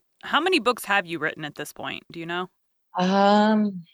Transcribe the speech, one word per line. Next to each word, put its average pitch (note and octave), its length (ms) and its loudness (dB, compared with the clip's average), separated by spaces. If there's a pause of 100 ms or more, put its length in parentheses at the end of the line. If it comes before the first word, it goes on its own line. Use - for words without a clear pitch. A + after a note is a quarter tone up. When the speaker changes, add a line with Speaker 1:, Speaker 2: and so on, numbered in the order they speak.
(240)
Speaker 1:
how - 160 0
many F4 200 2
books A#3 260 -2
have G3+ 200 0
you E3 140 -8
written D#3 260 -6
at D3 100 -12
this D3 180 -12
point? - 380 -10
Do E3 80 -14
you E3 60 -10
know? F3 240 -6 (480)
Speaker 2:
Um, G3+ 840 4 (100)